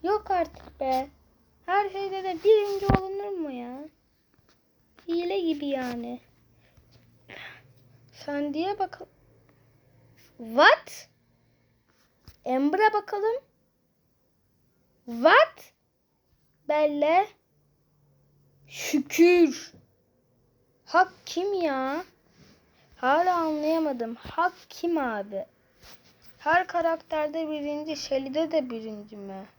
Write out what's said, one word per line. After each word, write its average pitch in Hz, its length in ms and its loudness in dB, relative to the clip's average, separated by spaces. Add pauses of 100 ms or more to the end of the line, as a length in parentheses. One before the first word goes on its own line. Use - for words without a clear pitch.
Yok 415 280 -2
artık - 500 -4
be. 262 280 -2 (580)
Her 392 240 0
şeyde 381 340 -6
de 370 200 -4
birinci 403 420 4
olunur 392 520 0
mu 302 120 -6
ya? 247 280 -10 (1300)
Hile 349 320 -2
gibi 302 260 -2
yani. 247 540 -6 (1900)
Sen 285 420 -6
diye 370 240 -2
bak. 370 220 -4 (1400)
What? 262 720 4 (1400)
Ember'a 302 480 2
bakalım. 415 440 -2 (1700)
What? 330 640 4 (960)
Belle. 302 580 2 (1400)
Şükür. 330 1040 2 (1120)
Hak 359 280 2 (140)
kim 392 280 -4
ya? 294 500 -2 (920)
Hala 330 400 2
anlayamadım. 302 800 -2
Hak 339 400 -2 (140)
kim 339 300 -4
abi? 208 480 -6 (920)
Her 349 280 2
karakterde 330 840 -2
birinci. 302 480 -6
Shelly'de 277 540 -4
de 302 200 -2
birinci 220 460 -12
mi? 196 300 -14 (120)